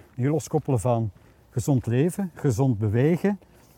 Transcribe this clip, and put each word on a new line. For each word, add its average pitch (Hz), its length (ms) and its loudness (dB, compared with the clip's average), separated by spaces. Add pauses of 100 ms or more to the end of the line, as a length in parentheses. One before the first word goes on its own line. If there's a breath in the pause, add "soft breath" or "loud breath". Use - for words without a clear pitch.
(160 loud breath)
niet 123 120 -2
loskoppelen 147 520 -2
van 113 320 0 (380 soft breath)
gezond 131 360 0
leven, 160 480 0
gezond 127 440 0
bewegen. 139 600 0 (380 soft breath)